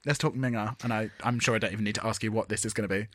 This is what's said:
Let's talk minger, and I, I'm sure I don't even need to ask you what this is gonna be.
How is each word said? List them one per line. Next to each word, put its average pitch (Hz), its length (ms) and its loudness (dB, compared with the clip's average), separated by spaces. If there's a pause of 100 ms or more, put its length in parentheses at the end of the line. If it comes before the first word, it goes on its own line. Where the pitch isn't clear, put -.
Let's 147 140 2
talk - 160 2
minger, 117 500 -2
and 120 80 0
I, 110 180 0 (140)
I'm 120 160 2
sure 120 140 4
I 110 40 4
don't 101 140 0
even 107 120 0
need 104 100 0
to - 120 -4
ask 113 160 0
you 110 100 0
what 110 160 0
this 104 160 -2
is 110 100 -2
gonna 107 140 0
be. 98 260 0